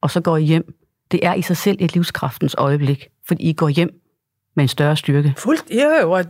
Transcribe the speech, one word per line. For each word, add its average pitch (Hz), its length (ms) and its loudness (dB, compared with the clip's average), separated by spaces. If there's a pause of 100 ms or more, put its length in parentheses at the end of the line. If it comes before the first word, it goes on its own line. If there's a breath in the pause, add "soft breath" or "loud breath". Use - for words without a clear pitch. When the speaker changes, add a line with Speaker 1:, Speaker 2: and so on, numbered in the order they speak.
Speaker 1:
og 151 100 0
så 175 100 0
går 165 160 0
I 156 60 2
hjem, 160 300 0 (380)
det 175 140 0
er 180 80 2
i 190 80 -2
sig 170 160 -2
selv 196 220 0
et 175 140 -2
livskraftens 156 640 -2
øjeblik, 139 500 0 (200)
fordi - 220 -2
I 156 40 -2
går 156 160 0
hjem 160 200 0 (680)
med 147 80 2
en 131 40 2
større 147 300 2
styrke. 143 400 2
Speaker 2:
Fuldt, 302 340 0
jo, 269 180 2 (120)
jo, 170 100 2
og, 185 180 0